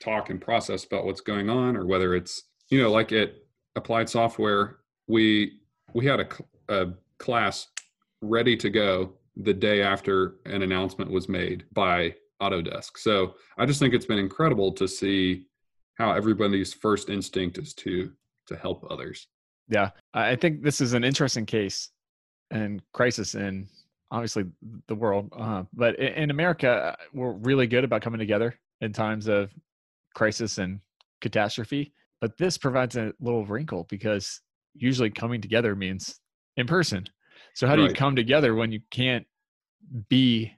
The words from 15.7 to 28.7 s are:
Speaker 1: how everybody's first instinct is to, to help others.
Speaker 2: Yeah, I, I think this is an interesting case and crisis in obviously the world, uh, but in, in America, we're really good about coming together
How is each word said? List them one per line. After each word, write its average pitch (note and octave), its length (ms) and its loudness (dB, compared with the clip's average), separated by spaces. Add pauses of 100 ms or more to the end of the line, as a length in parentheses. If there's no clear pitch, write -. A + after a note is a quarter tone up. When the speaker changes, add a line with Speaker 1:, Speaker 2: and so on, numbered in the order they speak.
Speaker 1:
how A2 180 0
everybody's G2+ 640 0
first G#2 360 0
instinct F#2+ 480 -4
is D2+ 160 -12
to, - 380 -6 (360)
to - 80 -12
help - 340 -8
others. - 380 -14 (400)
Speaker 2:
Yeah, G#2 220 2 (220)
I, A2 180 0
I B2+ 60 0
think D3+ 260 0
this C#3+ 180 0
is B2 140 0
an A#2+ 100 2
interesting B2+ 420 0
case - 440 -4 (600)
and G#2 320 -6 (100)
crisis A#2+ 440 0
in G2 320 -6 (420)
obviously A2 340 -4 (440)
the A2+ 60 -6
world, G#2 340 0 (100)
uh, A2 240 -6 (100)
but A#2 260 2
in, B2+ 160 -2
in D3+ 160 -2
America, C#3 680 0 (160)
we're B2+ 200 -4
really B2+ 360 2
good B2 160 4
about A2+ 180 0
coming A#2 160 -4
together A2 400 0 (220)